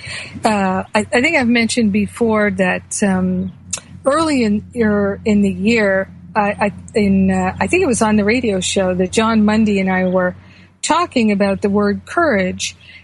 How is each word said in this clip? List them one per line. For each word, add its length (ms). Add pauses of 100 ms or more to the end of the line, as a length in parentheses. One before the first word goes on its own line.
(440)
Uh, 400 (100)
I, 40
I 240
think 160
I've 100
mentioned 440
before 580
that, 520
um, 500 (520)
early 380
in, 340
er, 480
in 160
the 120
year, 600 (240)
I, 140
I, 220 (220)
in, 360
uh, 280
I 100
think 140
it 40
was 160
on 140
the 80
radio 360
show 340
that 180
John 340
Mundy 340
and 80
I 200
were 280 (460)
talking 500
about 300
the 80
word 340
courage. 720 (260)